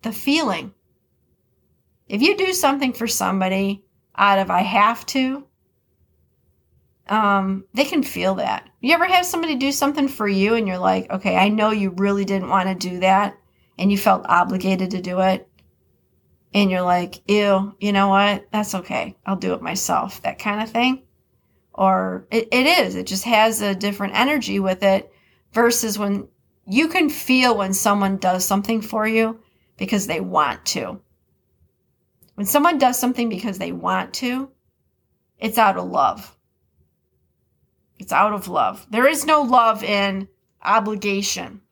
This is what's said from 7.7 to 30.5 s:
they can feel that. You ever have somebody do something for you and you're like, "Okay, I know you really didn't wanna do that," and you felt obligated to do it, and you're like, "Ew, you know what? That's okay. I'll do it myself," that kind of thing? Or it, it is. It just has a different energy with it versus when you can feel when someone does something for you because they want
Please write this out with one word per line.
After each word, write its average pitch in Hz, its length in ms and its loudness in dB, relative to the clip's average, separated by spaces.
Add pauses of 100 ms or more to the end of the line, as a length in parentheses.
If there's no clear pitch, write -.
they 262 120 0
can 294 180 0
feel 185 320 -2
that. - 340 -4 (100)
You 269 140 2
ever 339 120 2
have 359 200 4
somebody 330 300 -2
do 269 160 0
something 285 360 0
for 226 200 -4
you 202 280 2
and 220 120 0
you're 185 100 -4
like, 185 320 0
"Okay, 190 260 -2
I 190 140 4
know 214 220 2
you 202 200 0
really 196 340 0
didn't 190 240 -2
wanna 185 260 0
do 277 240 -8
that," 196 380 2 (400)
and 190 140 2
you 202 60 2
felt 190 300 2
obligated 185 640 0
to 185 100 -6
do 180 180 -6
it, 190 280 0 (1080)
and 202 180 2
you're 185 100 0
like, 180 460 0
"Ew, 202 520 2
you 208 120 -2
know 196 160 2
what? 202 440 2
That's 208 240 -4
okay. 180 500 -6
I'll 190 100 -2
do 185 180 -4
it 175 80 -6
myself," 175 600 -4
that - 180 -6
kind 214 220 -4
of 220 80 -6
thing? 254 340 0 (680)
Or 185 580 0
it, 226 200 0
it 254 140 2 (140)
is. 190 160 0
It 180 120 -8
just 190 180 -6
has 220 360 2
a 202 140 -2
different 202 400 -4
energy 240 440 0
with 190 240 -2
it 190 280 2 (420)
versus 233 460 2
when 202 280 -4 (380)
you 262 220 2
can 320 220 2
feel 254 480 2
when 190 160 -2
someone 196 440 0
does 185 280 0
something 202 360 0
for 214 260 -4
you 226 320 0 (380)
because 196 300 -2
they 160 140 -4
want 160 460 -2